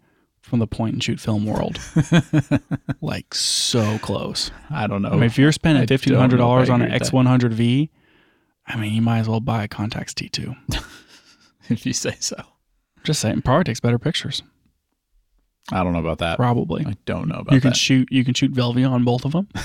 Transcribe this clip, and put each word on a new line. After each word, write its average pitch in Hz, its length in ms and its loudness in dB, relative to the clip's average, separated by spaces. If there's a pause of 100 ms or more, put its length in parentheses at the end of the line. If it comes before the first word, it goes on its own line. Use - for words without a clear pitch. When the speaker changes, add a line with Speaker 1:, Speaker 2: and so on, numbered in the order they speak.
(400)
Speaker 1:
from - 180 -2
the 113 80 0
point 110 260 -4
and 113 100 -4
shoot - 180 -4
film 107 260 -2
world. - 320 -4 (160)
Speaker 2:
<laughs> 165 260 4 (800)
Speaker 1:
Like, - 340 -8
so - 640 -2
close. - 520 -6 (200)
Speaker 2:
I 135 160 -4
don't 101 160 -2
know. 104 80 -2
Speaker 1:
I - 40 -2
mean, 104 100 4
if 117 140 0
you're 143 140 8
spending 151 300 2
Speaker 2:
I 117 40 0
don't - 40 2
know 135 40 4
if 135 60 2
I - 40 -14
Speaker 1:
fifteen 127 140 4
hundred 127 180 6
dollars 123 340 4
on 123 100 4
an 120 60 2
Speaker 2:
agree 117 80 -2
with 123 60 0
that. - 60 -2
Speaker 1:
X - 60 -4
one 127 140 4
hundred 123 260 4
V, 120 380 2 (760)
I - 100 -8
mean, 107 160 -4
you 110 100 0
might 117 180 2
as 110 80 -2
well 110 120 0
buy 113 240 -2
a 104 40 -8
Contax - 460 -8
T - 140 -10
two. - 260 -8 (160)
Speaker 2:
<laughs> - 60 -2 (920)
If - 180 -2
you 127 60 -4
say - 260 -6
so. - 180 -8 (680)
Speaker 1:
Just 156 160 -2
saying, - 220 -2
probably 147 220 2
takes 117 160 -4
better 120 180 0
pictures. - 440 -6 (1300)
Speaker 2:
I 92 140 0
don't 87 80 0
know 85 80 0
about 80 180 -2
that. 82 180 -2
Speaker 1:
Probably. 120 480 0
Speaker 2:
I 104 120 -6 (100)
don't - 220 -6
know - 80 -6
about - 180 2
Speaker 1:
You 127 60 8
can 127 100 2
Speaker 2:
that. 123 60 0
Speaker 1:
shoot, 131 340 2
you 131 140 2
can 123 100 0
shoot 135 180 0
Velvia 123 380 0
on 123 140 2
both 123 200 0
of 139 100 -2
'em. 190 120 0 (180)